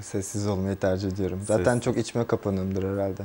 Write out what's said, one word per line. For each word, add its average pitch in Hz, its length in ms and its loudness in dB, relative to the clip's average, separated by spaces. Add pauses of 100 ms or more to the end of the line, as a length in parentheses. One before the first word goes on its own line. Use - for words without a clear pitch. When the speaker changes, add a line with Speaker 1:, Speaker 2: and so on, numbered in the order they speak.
Speaker 1:
sessiz 101 460 -4
olmayı 98 300 0
tercih 95 320 2
ediyorum. 92 380 -2
Zaten 107 180 4
Speaker 2:
Sessiz. 123 180 4
Speaker 1:
çok 120 140 0
içime 117 300 0
kapanığımdır 95 680 0
herhalde. 98 300 -2